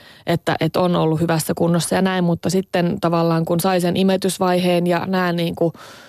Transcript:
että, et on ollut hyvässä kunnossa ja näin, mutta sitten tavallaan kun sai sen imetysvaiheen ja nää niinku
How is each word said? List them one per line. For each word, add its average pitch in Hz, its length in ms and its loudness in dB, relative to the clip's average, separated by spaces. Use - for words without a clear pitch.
että, 165 320 -2
et 160 180 -2
on 180 180 2
ollut 160 260 0
hyvässä 165 340 -2
kunnossa 170 400 0
ja 185 60 2
näin, 185 220 0
mutta 170 260 0
sitten 180 520 0
tavallaan 165 440 0
kun 170 140 0
sai 185 220 2
sen 175 160 0
imetysvaiheen 180 880 2
ja 170 200 0
nää 185 260 0
niinku 170 400 -2